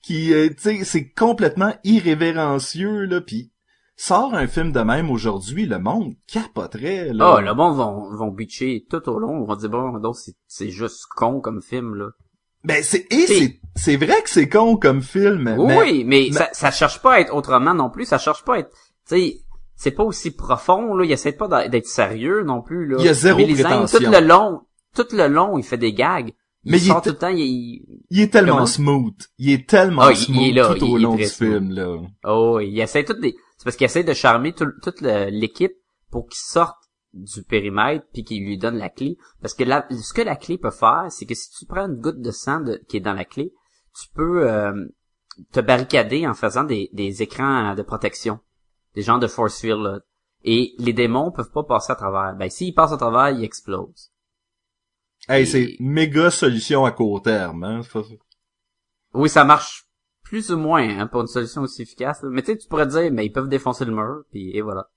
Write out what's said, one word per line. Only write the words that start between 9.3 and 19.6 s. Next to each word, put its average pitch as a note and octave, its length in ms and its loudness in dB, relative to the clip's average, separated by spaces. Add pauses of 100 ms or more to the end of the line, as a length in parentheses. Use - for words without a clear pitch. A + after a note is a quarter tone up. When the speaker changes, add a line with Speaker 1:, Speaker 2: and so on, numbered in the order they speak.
Speaker 2:
on - 20 -6
va G#2 100 -4
dire, G#2 140 -8
bon, A#2+ 300 -4
donc A2+ 160 -6
c'est, - 200 -20 (120)
c'est G#2 220 -12
juste G#2 360 -10 (100)
con B2+ 240 -2
comme A2 220 -8
film, B2 340 -10
là. G2+ 120 -10 (560)
Speaker 1:
Ben, D#3 200 -2
c'est, F#3 280 -2
et D#4 160 4
Speaker 2:
C'est - 0 -
Speaker 1:
c'est, D3 320 4 (160)
c'est C#3+ 220 2
vrai A3+ 260 4
que - 60 -10
c'est C#3+ 200 4
con A3+ 280 6
comme C3+ 240 4
film, E3+ 560 0
Speaker 2:
Oui, D#3+ 100 4
Speaker 1:
mais, - 120 6
Speaker 2:
oui, E3+ 260 4
mais C3+ 240 6
Speaker 1:
mais - 20 -2
Speaker 2:
ça, D#3 200 2
ça C#3+ 200 0
cherche - 300 0
pas B3+ 140 6
à G3+ 40 8
être - 140 0
autrement C3+ 400 2
non C#3 160 0
plus, - 160 -8
ça C#3 120 2
cherche - 260 -2
pas B3 120 0
à G3 40 0
être, - 120 -8 (360)
tu F3+ 100 -2
sais, F3+ 200 0 (380)